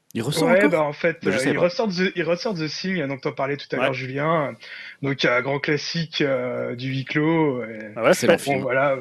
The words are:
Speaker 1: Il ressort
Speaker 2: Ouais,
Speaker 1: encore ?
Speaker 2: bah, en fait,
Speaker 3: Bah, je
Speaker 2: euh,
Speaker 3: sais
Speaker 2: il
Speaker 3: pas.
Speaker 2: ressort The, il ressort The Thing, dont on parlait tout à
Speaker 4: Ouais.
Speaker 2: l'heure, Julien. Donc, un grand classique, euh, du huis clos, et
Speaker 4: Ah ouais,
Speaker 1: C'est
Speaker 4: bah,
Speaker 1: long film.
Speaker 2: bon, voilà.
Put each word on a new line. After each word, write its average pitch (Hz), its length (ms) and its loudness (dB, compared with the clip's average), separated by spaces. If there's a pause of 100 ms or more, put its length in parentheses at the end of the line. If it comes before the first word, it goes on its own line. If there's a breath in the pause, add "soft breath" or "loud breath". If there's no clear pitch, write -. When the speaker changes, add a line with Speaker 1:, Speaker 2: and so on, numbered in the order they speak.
(160)
Speaker 1:
Il 110 60 -2
ressort 151 260 0
Speaker 2:
Ouais, 180 100 6
Speaker 1:
encore ? 196 120 6
Speaker 2:
bah, 160 120 2
en 147 120 0
fait, - 280 -2
Speaker 3:
Bah, 196 80 0
je 190 60 0
Speaker 2:
euh, - 20 0
Speaker 3:
sais 135 120 2
Speaker 2:
il - 60 0
Speaker 3:
pas. 170 40 -2
Speaker 2:
ressort 180 280 2
The, 185 280 0
il 175 80 -2
ressort 175 300 -2
The 156 140 -2
Thing, 180 380 -2
dont 135 180 -6
on 143 80 -2
parlait 135 260 -2
tout - 140 -14
à 143 40 -2
Speaker 4:
Ouais. 127 80 0
Speaker 2:
l'heure, 139 100 2
Julien. 135 600 0 (480 loud breath)
Donc, 135 240 0
un 123 160 4
grand 139 160 0
classique, 156 640 -2
euh, 123 520 -2
du 127 140 -6
huis 131 160 -4
clos, 151 600 2
et 113 140 -10 (180)
Speaker 4:
Ah 113 60 -4
ouais, 147 120 6
Speaker 1:
C'est - 120 0
Speaker 4:
bah, 175 60 8
Speaker 1:
long 165 60 6
film. 139 180 -2
Speaker 2:
bon, 131 60 0
voilà. 135 380 2